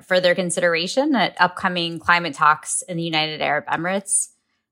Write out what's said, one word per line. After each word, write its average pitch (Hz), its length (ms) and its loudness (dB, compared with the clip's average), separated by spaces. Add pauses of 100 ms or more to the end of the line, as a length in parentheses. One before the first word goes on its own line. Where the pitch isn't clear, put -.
further 180 320 2
consideration 180 800 0
at 185 260 0
upcoming 180 560 0
climate 175 380 0
talks - 480 0
in 180 120 -8
the 170 80 -4
United 156 380 -2
Arab 143 240 -2
Emirates. 175 640 -4 (420)